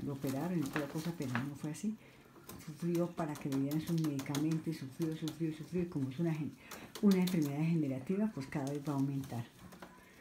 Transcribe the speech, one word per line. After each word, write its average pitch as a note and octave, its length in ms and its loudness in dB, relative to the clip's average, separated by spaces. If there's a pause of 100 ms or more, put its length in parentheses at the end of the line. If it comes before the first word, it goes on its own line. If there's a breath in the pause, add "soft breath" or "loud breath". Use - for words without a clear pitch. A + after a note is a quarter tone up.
lo C#3 100 -2
operaron D3 440 0
y D3 60 4
toda C#3+ 240 0
cosa, E3 280 -2
pero B2+ 180 -2
no C#3+ 220 -2
fue D#3 140 -4
así. G#3 260 -2 (720 loud breath)
Sufrió E3+ 460 0
para D3+ 240 -2
que - 120 -6
le C3+ 100 0
dieran C#3+ 220 2
sus E3 220 2
medicamentos D3+ 680 0
y D#3+ 60 -2
sufrió, D#3 420 -2
sufrió, D#3 380 -2
sufrió. E3+ 300 -2
Y - 20 0
como C#3 240 -2
es B2+ 100 -6
una E3 140 4
gen-, D3+ 180 -2 (520 loud breath)
una G3 140 10
enfermedad D3+ 420 2
degenerativa, E3 720 2
pues C3+ 140 -6
cada C#3+ 240 -2
vez D3 160 -4
va D3 60 2
a - 20 2
aumentar. C3+ 500 0 (760 loud breath)